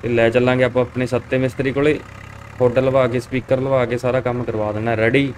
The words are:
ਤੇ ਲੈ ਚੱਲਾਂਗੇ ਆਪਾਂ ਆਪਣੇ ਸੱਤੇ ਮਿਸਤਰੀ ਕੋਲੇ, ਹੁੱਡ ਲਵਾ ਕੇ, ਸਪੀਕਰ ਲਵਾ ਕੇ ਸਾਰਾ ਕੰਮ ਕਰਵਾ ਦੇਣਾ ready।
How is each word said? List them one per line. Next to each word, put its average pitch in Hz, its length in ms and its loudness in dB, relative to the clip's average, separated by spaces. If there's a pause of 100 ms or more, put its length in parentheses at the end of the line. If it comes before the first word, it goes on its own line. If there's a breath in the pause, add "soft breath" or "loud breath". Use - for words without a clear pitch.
ਤੇ 123 80 -6
ਲੈ 117 200 4
ਚੱਲਾਂਗੇ 127 340 2
ਆਪਾਂ 123 180 2
ਆਪਣੇ 123 240 -2
ਸੱਤੇ 120 320 -2
ਮਿਸਤਰੀ 131 340 -2
ਕੋਲੇ, 143 280 0 (640)
ਹੁੱਡ 123 180 4
ਲਵਾ 131 280 4
ਕੇ, 120 120 -2
ਸਪੀਕਰ 131 420 -2
ਲਵਾ 131 240 2
ਕੇ 120 120 -4
ਸਾਰਾ 127 240 0
ਕੰਮ 123 220 -2
ਕਰਵਾ 107 280 -2
ਦੇਣਾ 110 260 -2
ready। 131 400 2